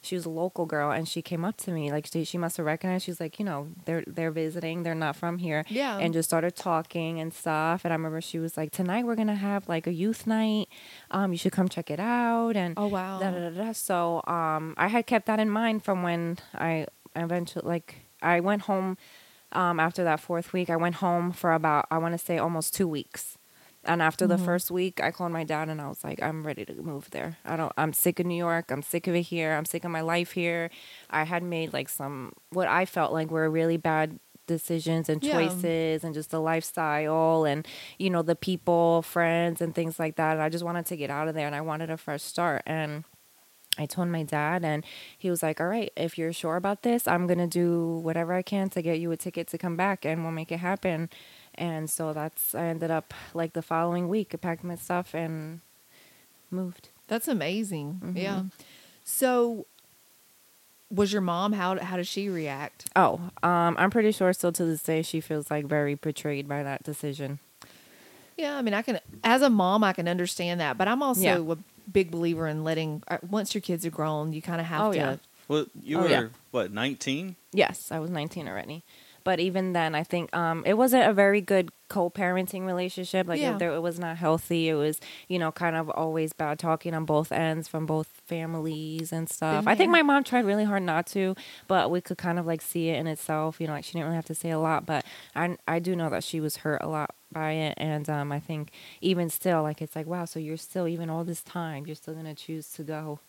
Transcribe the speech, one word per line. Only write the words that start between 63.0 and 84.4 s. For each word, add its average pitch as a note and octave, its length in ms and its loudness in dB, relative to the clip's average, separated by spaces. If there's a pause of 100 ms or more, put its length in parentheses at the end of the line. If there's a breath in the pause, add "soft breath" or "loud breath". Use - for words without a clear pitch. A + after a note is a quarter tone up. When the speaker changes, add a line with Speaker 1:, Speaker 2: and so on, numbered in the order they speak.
Speaker 1:
um, E3+ 360 6
I'm F#3+ 120 6
pretty A3 220 6
sure F#3 200 4
still F3 200 2
to F3 120 0
this D#3+ 180 0
day D#3+ 200 2
she E3 180 -2
feels, D3+ 300 -4
like, D3+ 160 -2
very C#3+ 280 2
betrayed C#3+ 540 -4
by C#3+ 140 -2
that C#3 220 -6
decision. C#3+ 540 -6 (1000 loud breath)
Speaker 2:
Yeah, D4 200 -2
I C4+ 60 -2
mean, G#3+ 120 2
I G#3+ 80 2
can, A3+ 180 0 (240)
as B3 180 8
a C#4 80 8
mom, G#3 320 6
I G3 100 6
can F3+ 160 0
understand F3 520 0
that, C#3+ 180 0
but F#3 100 4
I'm B3+ 140 2
also B3+ 200 2
Speaker 1:
Yeah. E3 320 4
Speaker 2:
a - 20 -10 (340)
big F#3 200 4
believer E3 360 0
in D#3 180 -2
letting, D#3+ 440 -2
uh, - 100 -2 (100)
once G#3 260 -2
your G3+ 80 -2
kids E3+ 240 -2
are E3 40 0
grown, D#3 420 -2
you D#3 100 -6
kinda E3+ 200 -2
have E3 200 -2
Speaker 1:
Oh, G#3+ 100 4
Speaker 2:
to. E3+ 60 2
Speaker 1:
yeah. C3+ 180 2 (320)
Speaker 3:
Well, D3+ 180 2 (160)
you D3+ 160 -2
Speaker 1:
Oh, F#3+ 40 4
Speaker 3:
were, F3 60 6
Speaker 1:
yeah. A#2+ 160 6 (260)
Speaker 3:
what, G2+ 220 0
nineteen? C#3 640 -2 (160)
Speaker 1:
Yes, - 400 2
I D#3+ 60 -2
was D#3+ 120 -4
nineteen D#3+ 380 -4
already. A2+ 340 -8 (400 loud breath)
But F3+ 180 2
even F#3 320 2
then, D#3+ 240 2
I D#3+ 80 0
think, F3 320 -2
um, E3 280 0
it F#3+ 100 6
wasn't B3 340 8
a A3 40 6
very G3+ 280 8
good F#3 320 4 (160)
co-parenting F#3 760 0
relationship. F3+ 640 -2
Like, F3 140 0
Speaker 2:
Yeah. C4 140 2
Speaker 1:
it, G3+ 40 -2
there, E3+ 160 2
it E3 60 0
was E3+ 180 -2
not E3+ 200 -4
healthy. E3 500 2